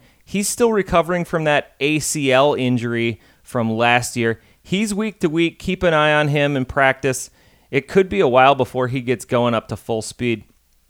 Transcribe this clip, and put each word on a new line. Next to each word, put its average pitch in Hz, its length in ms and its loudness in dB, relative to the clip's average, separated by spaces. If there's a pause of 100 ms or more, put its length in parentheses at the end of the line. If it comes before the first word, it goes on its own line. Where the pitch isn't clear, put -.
(240)
He's 196 240 -4
still 233 240 0
recovering 175 540 0
from 165 180 -4
that 147 380 0
A 151 180 0
C 139 320 -2
L 135 220 4
injury 117 680 -2 (240)
from 113 260 -4
last 120 460 0
year. 113 240 -2 (240)
He's 208 300 -2
week 208 260 -6
to 175 100 0
week. 165 300 -2
Keep 185 240 -6
an 170 100 2
eye 151 200 2
on 151 160 2
him 143 260 0
in 131 80 -2
practice. 135 640 -2 (400)
It 139 200 -4
could 190 180 2
be 196 140 -2
a 151 80 4
while 131 260 6
before 127 320 -2
he 127 140 -6
gets 120 240 -4
going 120 280 0
up 110 140 -2
to - 80 -8
full 110 260 -6
speed. 117 440 -6 (440)